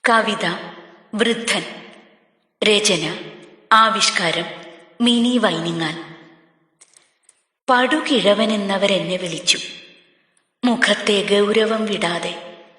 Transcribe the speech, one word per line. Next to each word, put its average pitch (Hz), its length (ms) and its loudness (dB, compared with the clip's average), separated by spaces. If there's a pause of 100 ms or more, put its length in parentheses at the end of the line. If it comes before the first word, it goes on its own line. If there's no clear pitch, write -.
കവിത 220 380 0 (680)
വൃദ്ധൻ. 220 500 -2 (1000)
രചന, 202 540 0 (540)
ആവിഷ്കാരം 196 720 2 (560)
മിനി 240 380 2
വൈനിങ്ങാൽ. 170 680 -2 (1700)
പടുകിഴവനെന്നവരെന്നെ 202 1500 2
വിളിച്ചു. 175 420 -4 (1040)
മുഖത്തെ 208 680 2
ഗൗരവം 214 560 2
വിടാതെ 175 720 -4 (220)